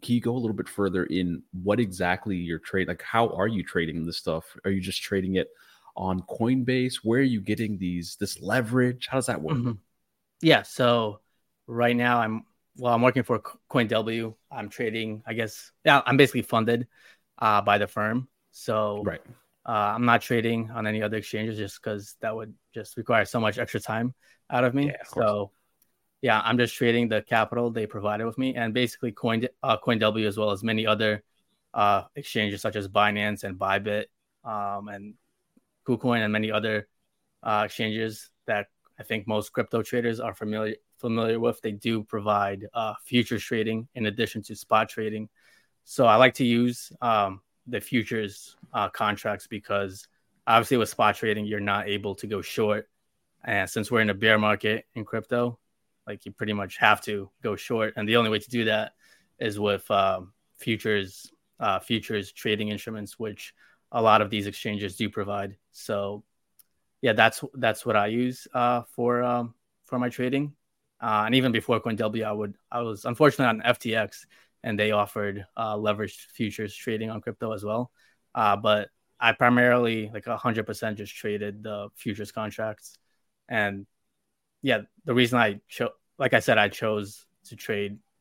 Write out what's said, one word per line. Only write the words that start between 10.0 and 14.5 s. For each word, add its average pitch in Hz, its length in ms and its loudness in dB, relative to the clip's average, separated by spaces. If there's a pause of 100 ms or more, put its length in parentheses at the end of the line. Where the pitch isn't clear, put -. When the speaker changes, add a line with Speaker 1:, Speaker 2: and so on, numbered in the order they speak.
Speaker 2:
Yeah. 143 220 6
So 117 580 0 (460)
right 120 280 2
now 120 240 2
I'm, 110 260 -2 (320)
well, 120 160 0
I'm 117 80 4
working 123 220 4
for 113 160 0
Co-, - 180 -14 (120)
Coin 117 180 2
W. 113 460 -2 (180)